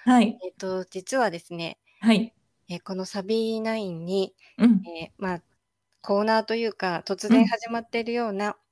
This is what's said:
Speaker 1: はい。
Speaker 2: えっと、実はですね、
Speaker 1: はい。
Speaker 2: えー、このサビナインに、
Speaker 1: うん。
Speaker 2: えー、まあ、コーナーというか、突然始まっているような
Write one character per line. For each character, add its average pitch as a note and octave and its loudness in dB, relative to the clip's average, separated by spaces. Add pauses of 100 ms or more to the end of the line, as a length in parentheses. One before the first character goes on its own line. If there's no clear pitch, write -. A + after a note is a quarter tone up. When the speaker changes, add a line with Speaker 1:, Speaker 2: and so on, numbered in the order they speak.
Speaker 1:
は B3 6
い。 G#3+ 2
Speaker 2:
え F#3 -10
っ - -14
と、 F#3 -4
実 F#3+ -6
は A3+ 2
で E3+ -6
す - -14
ね、 E3 -8 (220)
Speaker 1:
は A3 6
い。 A3+ 0 (340)
Speaker 2:
え F3+ -8
ー、 E3+ -14
こ F#3+ -10
の F#3 -6
サ G3 -8
ビ A3 -2
ナ A3 -4
イ G3 -6
ン E3 -10
に、 F#3+ -4 (240)
Speaker 1:
う A3 6
ん。 G#3 4
Speaker 2:
え E3 -12
ー、 - -14
ま F#3 -4
あ、 E3+ -8 (580)
コ G3+ 0
ー - 2
ナ A3 4
ー A3 0
と A3+ -2
い A#3 -2
う G#3+ -4
か、 F3+ -4
突 G3 -4
然 A#3 8
始 A3+ -4
ま A#3 -4
っ A3+ -10
て A#3 -4
い A3+ -4
る A#3 -6
よ A#3 -2
う - -4
な G#3 -4 (160)